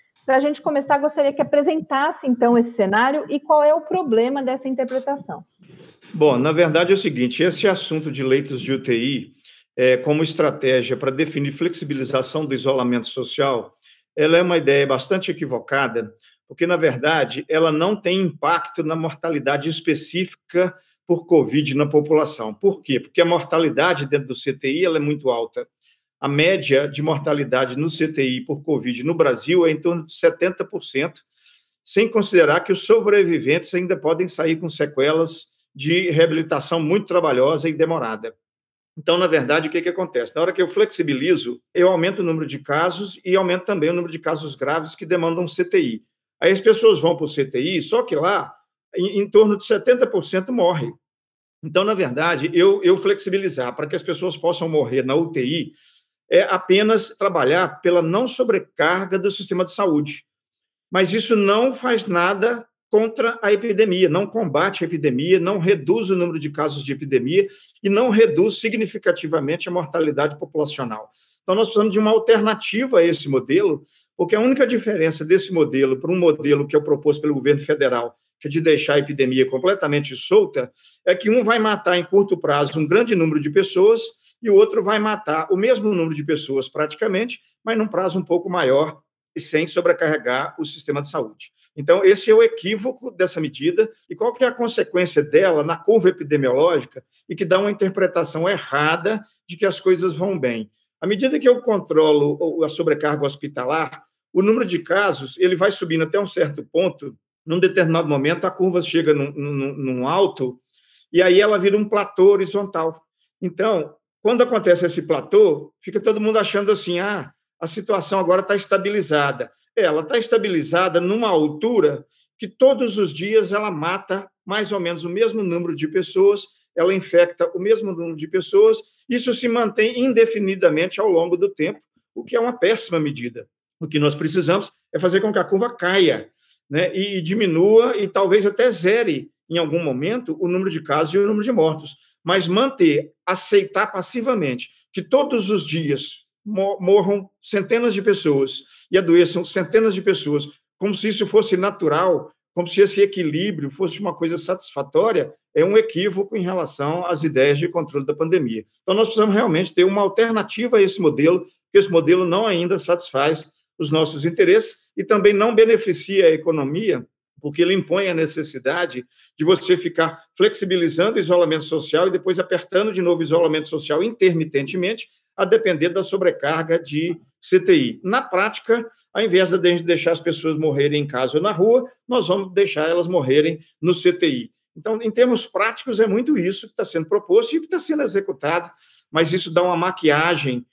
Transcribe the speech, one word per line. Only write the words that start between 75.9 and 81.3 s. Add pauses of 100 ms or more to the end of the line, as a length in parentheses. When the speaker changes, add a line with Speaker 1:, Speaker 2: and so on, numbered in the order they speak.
Speaker 2:
para
um
modelo
que
é
o
proposto
pelo
governo
federal, (240)
que
é
de
deixar
a
epidemia
completamente
solta, (360)
é
que
um